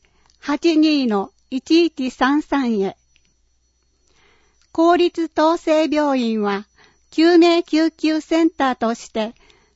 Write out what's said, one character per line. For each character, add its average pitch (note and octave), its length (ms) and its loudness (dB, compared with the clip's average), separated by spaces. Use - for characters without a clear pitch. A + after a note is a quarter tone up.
八 D#4 360 -2
二 D4+ 320 2
の G3+ 240 -4
一 E4 360 0
一 B3+ 240 -8
三 C#4+ 320 -2
三 A#3+ 380 -4
へ。 F#3+ 160 -6
公 E4+ 260 2
立 E4+ 400 -2
統 D#4+ 220 0
制 D#4 320 0
病 C#4+ 300 -2
院 A3 220 -4
は、 G3+ 240 -6
救 E4 280 4
命 E4+ 260 4
救 D#4 260 -2
急 D#4 300 -4
セ E4 240 0
ン E4 60 2
タ C4+ 220 -4
ー - 40 -10
と A#3 180 -4
し - 180 -16
て、 A3 220 -8